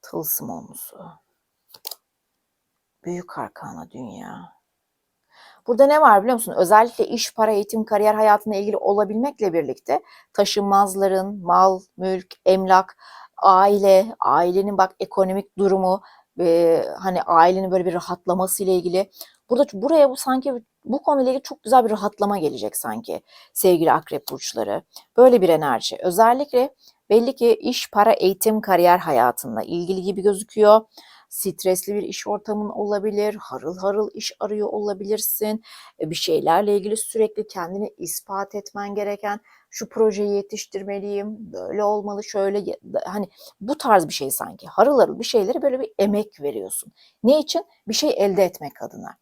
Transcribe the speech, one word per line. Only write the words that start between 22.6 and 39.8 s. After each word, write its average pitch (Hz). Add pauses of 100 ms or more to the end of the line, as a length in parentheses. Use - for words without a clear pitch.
sanki 110 (300)
sevgili 165
akrep 151
burçları. 113 (340)
Böyle 247
bir 185
enerji. 147
Özellikle 247 (360)
belli 233
ki 233
iş, -
para, 214
eğitim, 214
kariyer 175
hayatınla 123
ilgili 175
gibi 185
gözüküyor. 208 (480)
Stresli 185
bir 208
iş -
ortamın 208
olabilir, 208
harıl 175
harıl 202
iş -
arıyor 208
olabilirsin. 208 (380)
E, 156
bir 165
şeylerle 170
ilgili 202
sürekli 214
kendini 196
ispat 196
etmen 202
gereken, 208 (300)
"Şu -